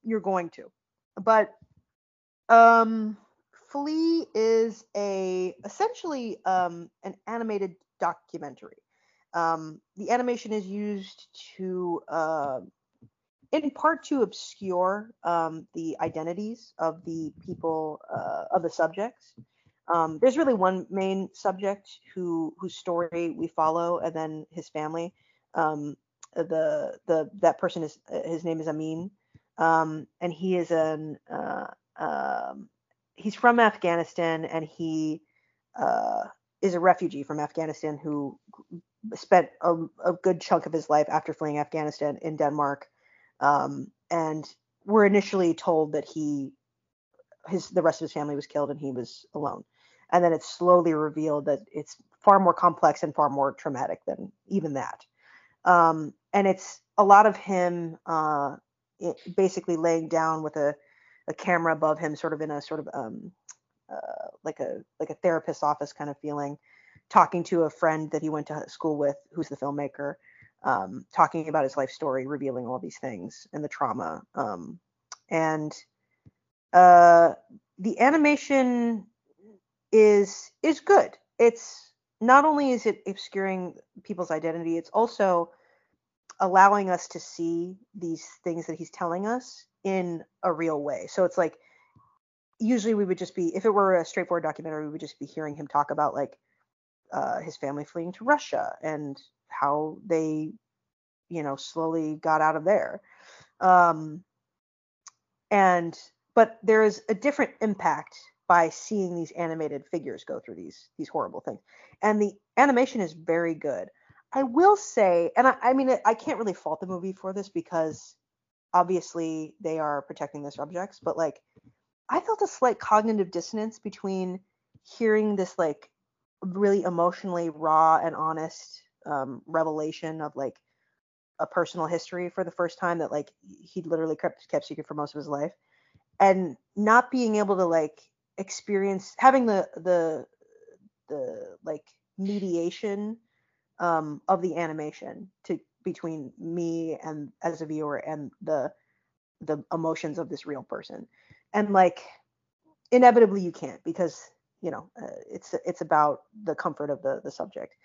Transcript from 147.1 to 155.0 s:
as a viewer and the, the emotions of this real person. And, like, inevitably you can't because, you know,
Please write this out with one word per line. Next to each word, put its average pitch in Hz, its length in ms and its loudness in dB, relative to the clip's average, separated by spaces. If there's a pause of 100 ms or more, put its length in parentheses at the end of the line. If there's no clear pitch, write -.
as 165 180 -6
a 160 60 -8
viewer 151 300 -6
and 151 340 -10 (120)
the, 151 300 -2 (680)
the 151 220 -6 (100)
emotions 160 460 -4
of 165 100 -8
this 143 180 -12
real 139 160 -10
person. - 440 -14 (460)
And, 208 200 0
like, 185 280 6 (920)
inevitably 233 500 8
you 175 120 -4
can't - 320 -12
because, 165 460 -6 (300)
you 170 100 -6
know, 151 200 -12 (100)